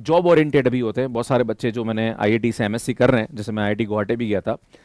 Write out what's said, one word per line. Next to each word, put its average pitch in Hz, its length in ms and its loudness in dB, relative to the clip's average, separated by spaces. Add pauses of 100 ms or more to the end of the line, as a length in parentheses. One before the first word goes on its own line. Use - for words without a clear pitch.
जॉब 170 240 2
ओरिएंटेड 151 420 4
भी 127 100 0
होते 113 220 -2
हैं। 131 120 -4
बहुत 117 140 -4
सारे 123 160 2
बच्चे 113 280 -2
जो 117 120 -4
मैंने 110 280 -2
आईआईटी 110 400 2
से 117 140 -4
एमएससी 113 280 -4
कर 123 180 2
रहे 120 100 2
हैं, 110 120 -4
जैसे 104 180 -10
मैं 107 120 -2
आईआईटी 104 220 0
गुवाहाटी 104 300 -2
भी 117 140 -4
गया 98 120 0
था - 140 -4 (300)